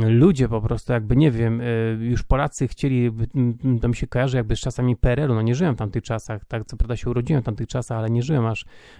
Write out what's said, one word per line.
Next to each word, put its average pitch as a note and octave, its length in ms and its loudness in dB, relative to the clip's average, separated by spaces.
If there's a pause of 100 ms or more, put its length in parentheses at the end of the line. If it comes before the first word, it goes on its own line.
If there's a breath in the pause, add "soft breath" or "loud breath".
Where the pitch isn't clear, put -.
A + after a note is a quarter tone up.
Ludzie C3 400 6
po A2+ 120 -2
prostu A#2 320 -2
jakby, A2+ 240 0
nie D3+ 140 6
wiem, A2+ 300 0
y, A2+ 400 -2
już A#2+ 220 -2
Polacy C3+ 460 0
chcieli, C3 360 0
jakby, A2+ 300 -2
m, A#2+ 300 0
m, B2+ 160 2
to A#2+ 80 0
mi A#2+ 80 0
się A#2+ 100 -4
kojarzy B2+ 300 0
jakby A2+ 200 0
z - 40 -8
czasami B2 360 0
P C3 140 2
R B2 100 0
L-u. C3+ 140 2
No A2 80 0
nie A#2 120 2
żyłem D3+ 200 0
w - 40 -12
tamtych A2 240 -4
czasach, A2 420 -8
tak, A2+ 200 -8
co - 120 -16
prawda A2+ 200 0
się B2 140 -4
urodziłem B2 320 0
w - 20 -4
tamtych A2+ 240 -6
czasach, A#2+ 300 -6
ale A2 120 -2
nie A#2+ 120 0
żyłem C3 240 0
aż, - 180 -4 (360 loud breath)